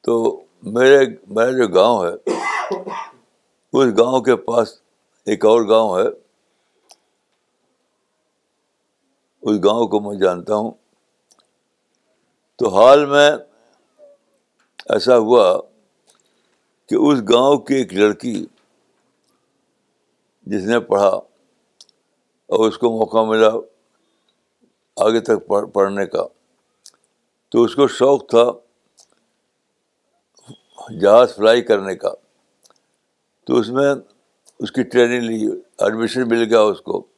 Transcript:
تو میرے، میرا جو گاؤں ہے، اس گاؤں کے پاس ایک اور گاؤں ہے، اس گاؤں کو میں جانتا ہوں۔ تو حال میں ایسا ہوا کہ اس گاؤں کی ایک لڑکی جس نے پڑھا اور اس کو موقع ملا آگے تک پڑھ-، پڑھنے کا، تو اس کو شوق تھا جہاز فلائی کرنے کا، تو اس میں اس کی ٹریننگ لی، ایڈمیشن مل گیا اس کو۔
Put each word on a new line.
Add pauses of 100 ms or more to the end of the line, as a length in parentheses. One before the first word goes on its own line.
تو (220)
میرے، (220)
میرا
جو
گاؤں
ہے، (1400)
اس
گاؤں
کے
پاس (520)
ایک
اور
گاؤں
ہے، (3250)
اس
گاؤں
کو
میں
جانتا
ہوں۔ (1800)
تو
حال
میں (1600)
ایسا
ہوا (1300)
کہ
اس
گاؤں
کی
ایک
لڑکی (2000)
جس
نے
پڑھا (1400)
اور
اس
کو
موقع
ملا (1500)
آگے
تک
پڑھ-،
پڑھنے
کا، (1200)
تو
اس
کو
شوق
تھا (2500)
جہاز
فلائی
کرنے
کا، (1400)
تو
اس
میں (640)
اس
کی
ٹریننگ
لی، (320)
ایڈمیشن
مل
گیا
اس
کو۔ (120)